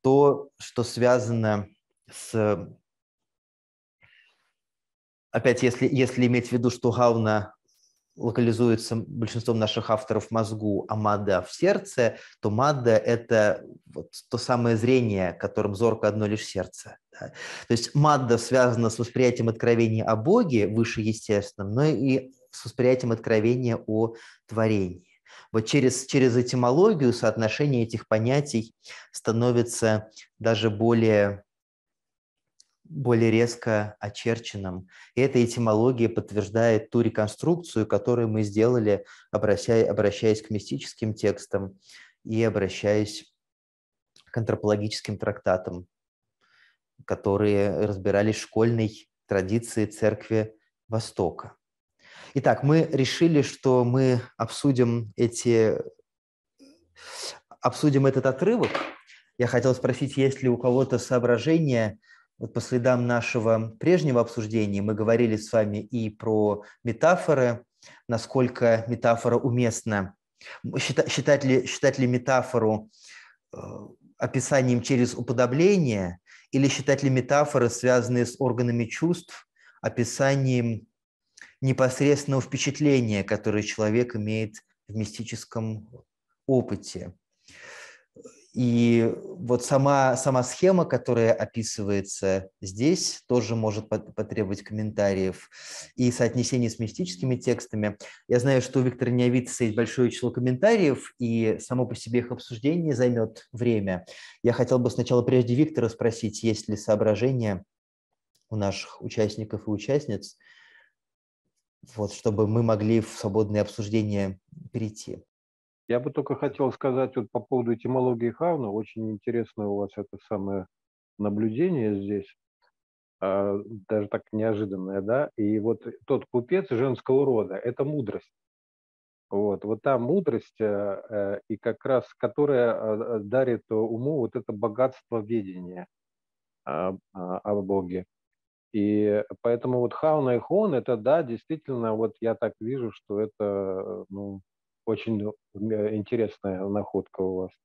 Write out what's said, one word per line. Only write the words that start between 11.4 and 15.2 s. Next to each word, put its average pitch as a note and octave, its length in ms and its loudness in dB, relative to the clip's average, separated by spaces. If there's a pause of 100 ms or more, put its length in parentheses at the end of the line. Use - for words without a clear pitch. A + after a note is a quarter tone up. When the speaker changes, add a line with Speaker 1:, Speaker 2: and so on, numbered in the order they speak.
Speaker 1:
в - 100 -14
сердце, E3+ 640 0 (220)
то A2 100 0
мадда — A#2+ 460 4
это A2+ 680 2 (220)
вот - 240 -14 (180)
то B2 80 -6
самое A#2 400 2
зрение, G#2+ 560 2